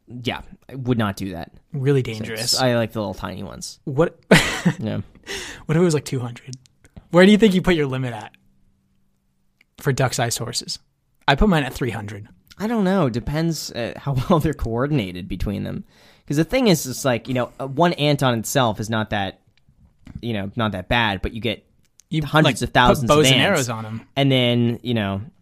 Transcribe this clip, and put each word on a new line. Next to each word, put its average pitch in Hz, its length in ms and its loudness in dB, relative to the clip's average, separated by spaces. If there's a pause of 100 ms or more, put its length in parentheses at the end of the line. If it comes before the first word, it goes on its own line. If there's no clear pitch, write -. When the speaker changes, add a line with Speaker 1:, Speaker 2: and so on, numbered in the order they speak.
Speaker 1:
yeah, 117 340 -8 (280)
I 127 60 -16
would 123 220 -2
not 104 180 -2
do 95 160 -8
that. 82 220 -12 (180)
Speaker 2:
Really 139 320 0
Speaker 1:
So 120 80 -8
it's, 110 80 -10
Speaker 2:
dangerous. 113 400 -4
Speaker 1:
I 123 160 2
like 113 160 0
the 117 80 -6
little 98 140 -4
tiny 95 300 -10
ones. - 420 -14
Speaker 2:
What? 156 400 0
<laughs> - 40 -6 (500)
Speaker 1:
Yeah. 107 200 -4 (640)
Speaker 2:
What 156 120 0
if 170 40 4
it 185 40 6
was, 165 80 2
like, 139 100 0
two 131 160 -6
hundred? 123 360 -12 (560)
Where 175 140 10
do 202 60 10
you 208 60 8
think 208 160 6
you 180 80 2
put 180 140 2
your 151 120 0
limit 127 260 -4
at 104 200 -14 (1400)
for 139 160 -2
duck-sized 120 440 -2
horses? - 420 -8 (480)
I 143 80 4
put 214 120 6
mine 160 160 4
at 127 100 -6
three 123 180 -4
hundred. 104 360 -10 (300)
Speaker 1:
I 196 100 -4
don't 226 160 0
know. 185 260 2
Depends, 151 640 -4
uh, 113 240 -8
how 139 280 -4
<laughs> - 60 -2
well 165 100 6
they're 143 140 0
coordinated 113 760 -2
between 98 340 -4
them. 98 220 -8 (420)
'Cause 147 80 -4
the 156 80 4
thing 254 240 0
is, 165 180 4
it's 127 200 -8
like, 120 240 0
you 127 40 -4
know, 123 260 -2
uh, 135 80 -8
one 160 260 2
ant 143 280 0
on 123 160 2
itself 110 440 0
is 104 80 -6
not 110 220 -2
that, 98 280 -4 (840)
you 117 120 -4
know, 101 240 -6
not 107 160 0
that 90 160 -8
bad, 110 320 0
but - 120 -6
you 110 80 -12
get 107 240 -6 (440)
Speaker 2:
You, 156 140 -2
Speaker 1:
hundreds 147 380 2
Speaker 2:
like, 120 60 -2
Speaker 1:
of - 60 -6
thousands 123 360 4
Speaker 2:
put 147 60 6
bows 151 120 6
Speaker 1:
of 131 60 8
Speaker 2:
and 123 80 4
Speaker 1:
ants. - 60 2
Speaker 2:
arrows 135 220 0
on 110 160 -8
'em. 110 160 -10 (140)
Speaker 1:
And 139 160 2
then, 120 520 2
you 120 100 -4
know 98 280 -2 (200)